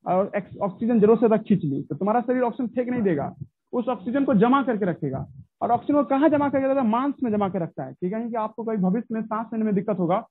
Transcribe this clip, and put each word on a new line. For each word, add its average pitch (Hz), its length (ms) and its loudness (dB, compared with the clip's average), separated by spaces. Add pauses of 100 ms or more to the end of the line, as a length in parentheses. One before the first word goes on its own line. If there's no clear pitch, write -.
और 190 320 0
एक्स-, - 240 -8
oxygen 220 400 0
जरूरत 220 200 6
से 233 80 4
ज्यादा 220 160 4
खींच 196 200 2
ली, 139 180 -2
तो - 120 -8
तुम्हारा 208 280 0
शरीर 254 200 -2
oxygen 240 260 -2
फेंक 240 200 -4
नहीं 247 140 -2
देगा, 147 320 -2 (380)
उस 240 160 -2
oxygen 240 360 -2
को 269 120 2
जमा 247 260 6
करके 214 240 -2
रखेगा। 143 400 -4 (360)
और 220 80 -2
ऑक्सीजन 240 240 0
को 285 120 4
कहाँ 269 220 4
जमा 285 200 2
करके 269 200 0
रखता 269 120 2
है? 226 80 2
मांस 269 340 0
में 240 100 -2
जमा 208 160 0
के 190 100 -4
रखता 156 260 -6
है, 131 80 -12
ठीक 180 200 -6
है। 226 160 -6
कि 233 80 -6
आपको 214 280 -6
कभी 220 140 -2
भविष्य 196 360 0
में 220 80 -4
सांस 220 300 -6
लेने 220 120 -2
में 214 100 0
दिक्कत 202 240 0
होगा 185 320 0